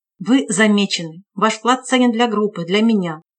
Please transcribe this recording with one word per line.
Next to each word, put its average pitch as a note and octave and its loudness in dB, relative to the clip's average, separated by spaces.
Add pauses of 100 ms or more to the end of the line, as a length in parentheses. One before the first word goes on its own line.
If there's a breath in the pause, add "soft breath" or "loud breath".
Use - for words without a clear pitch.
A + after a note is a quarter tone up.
(200)
Вы B3+ 2
замечены. F#3+ 0 (100)
Ваш G#3+ -2
вклад B3+ -2
ценен B3 2
для A#3 0
группы, G#3 -2
для F#3 0
меня. F#3 0 (180)